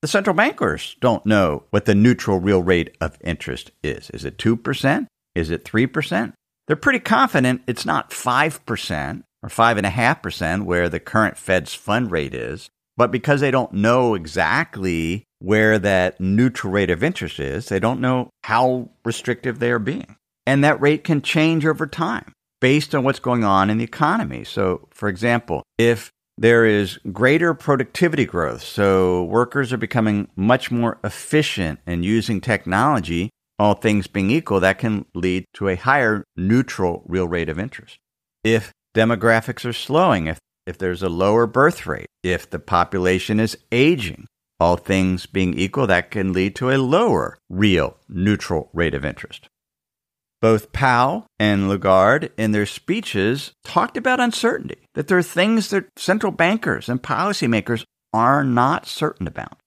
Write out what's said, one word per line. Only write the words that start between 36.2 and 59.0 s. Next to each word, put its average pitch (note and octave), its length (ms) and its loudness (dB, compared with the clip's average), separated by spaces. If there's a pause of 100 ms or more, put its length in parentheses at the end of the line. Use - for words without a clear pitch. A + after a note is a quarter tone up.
neutral F#2+ 720 0
real F2+ 220 -2
rate E2 220 -4
of D#2 80 -6
interest. - 400 -12 (440)
If A2 300 0 (240)
demographics A2+ 680 0
are A#2+ 80 -6
slowing, C3 540 2
if, D#2+ 100 -8 (280)
if F2+ 120 -12
there's F2+ 240 -4
a F#2 80 -2
lower G#2 360 2
birth C#3+ 380 2
rate, - 240 -8 (140)
if F2+ 260 -2
the F2 100 -8
population F#2 800 0
is A2 200 -2 (120)
aging, B2+ 560 0 (320)
all E2+ 200 2
things F#2 480 -2
being F#2+ 260 -2
equal, F#2+ 360 -2
that F2+ 220 2
can F#2+ 220 -2
lead F#2+ 240 0
to B2+ 140 -2
a C3+ 80 2
lower C3+ 580 0 (140)
real F#2 480 2 (100)
neutral F#2 640 -2
rate D#2+ 220 -2
of C#2+ 100 -6
interest. - 420 -12 (960)
Both A2 300 2
Powell C3 540 0 (120)
and G2+ 300 2
Lagarde, G2 720 4
in A2 140 0
their G#2 120 0
speeches, C3 880 -4 (100)
talked - 360 -4
about B3+ 220 0
uncertainty, - 580 -2 (160)
that D3 120 -6
there F3+ 120 4
are F3+ 40 2
things G#3 460 0
that G3 180 -2 (120)
central G3+ 340 0
bankers E3+ 560 0
and B2 140 -2
policymakers A#2+ 800 -2 (300)
are B2+ 280 4
not C3 440 0
certain - 400 -6